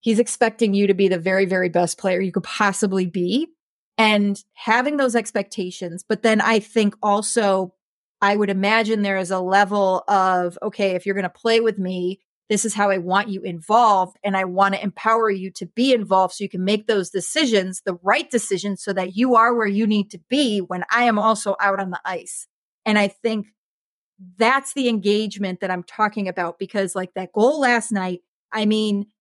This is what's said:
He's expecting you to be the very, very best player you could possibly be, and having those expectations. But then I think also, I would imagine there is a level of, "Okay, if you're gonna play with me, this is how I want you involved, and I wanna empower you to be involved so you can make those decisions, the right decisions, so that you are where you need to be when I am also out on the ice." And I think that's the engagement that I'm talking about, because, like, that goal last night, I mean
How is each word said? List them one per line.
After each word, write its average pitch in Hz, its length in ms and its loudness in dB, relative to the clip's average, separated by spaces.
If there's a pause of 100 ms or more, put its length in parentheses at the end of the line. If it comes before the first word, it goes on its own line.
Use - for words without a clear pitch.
He's 220 180 2
expecting 226 560 0
you 202 120 4
to 190 80 4
be 190 140 2
the 180 100 2
very, 185 260 0
very 180 240 0
best 170 300 0
player 185 220 0
you 190 120 -2
could 180 100 -2
possibly 190 640 -2
be, 190 420 -2 (500)
and 208 440 2 (120)
having 254 420 0
those 262 180 0
expectations. 190 960 -6
But 214 140 -2
then 220 180 4
I 220 180 2
think 208 440 0
also, 202 720 0 (480)
I 202 140 2
would 208 140 0
imagine 208 520 0
there 196 160 0
is 180 120 -4
a 185 100 -2
level 190 680 2
of, 185 540 2
"Okay, 202 300 -2
if 180 140 -6
you're 196 80 -2
gonna 190 140 -4
play 226 320 0
with 220 180 0
me, 185 420 -4 (280)
this 214 160 0
is 208 100 -4
how 208 160 2
I 190 80 0
want 185 300 0
you 190 140 -6
involved, 190 800 2
and 196 120 0
I 190 80 0
wanna 190 340 0
empower 220 520 0
you 190 220 -6
to - 140 -12
be 262 260 2
involved 190 420 2
so 208 100 -8
you 190 40 -8
can 185 160 -6
make 214 220 0
those 202 240 0
decisions, 196 720 -2
the 185 200 -4
right 226 280 0
decisions, 196 520 -2
so 202 120 -6
that 185 220 -4
you 247 200 2
are 233 180 4
where 226 140 0
you 208 180 0
need 208 260 0
to 180 60 -16 (120)
be 240 300 0
when 180 300 -8
I 240 140 2
am 220 140 2
also 214 420 0
out 196 180 0
on 190 120 -6
the 185 140 -8
ice." - 420 -10 (400)
And 214 120 2
I 202 100 2
think 214 400 -6 (880)
that's 262 360 2
the 262 160 0
engagement 202 720 -2
that 185 100 -4
I'm 180 120 -4
talking 208 460 -4
about, 180 300 -6
because, 190 360 -4
like, 185 200 -6
that 185 180 -8
goal 269 280 2
last 240 320 2
night, 185 300 -4 (300)
I 214 140 -2
mean 208 400 0 (140)